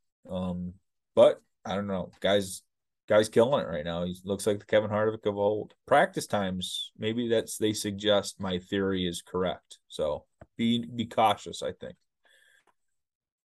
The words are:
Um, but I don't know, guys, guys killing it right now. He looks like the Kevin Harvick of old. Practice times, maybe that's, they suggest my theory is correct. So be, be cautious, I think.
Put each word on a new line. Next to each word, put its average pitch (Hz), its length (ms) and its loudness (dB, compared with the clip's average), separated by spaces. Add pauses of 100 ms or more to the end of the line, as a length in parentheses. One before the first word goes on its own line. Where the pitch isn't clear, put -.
(300)
Um, 90 440 -6 (420)
but - 260 8 (240)
I 90 100 -4
don't 104 120 -4
know, 92 240 -4 (100)
guys, 98 400 0 (480)
guys 107 180 6
killing 123 380 4
it - 40 -8
right 80 140 -6
now. 85 220 -4
He 90 180 -6
looks 98 240 -4
like 101 120 0
the - 60 -20
Kevin 107 240 2
Harvick 110 360 0
of 104 120 0
old. 107 360 -2 (120)
Practice 160 420 2
times, 92 720 -4
maybe 113 300 -4
that's, 113 300 0
they 107 160 0
suggest 101 680 -2
my 92 200 -4
theory 95 460 -2
is 85 160 -4
correct. - 580 -6 (100)
So 76 340 -4 (320)
be, 117 300 0
be 120 220 -6
cautious, - 540 0
I - 120 -6
think. - 220 -16 (1500)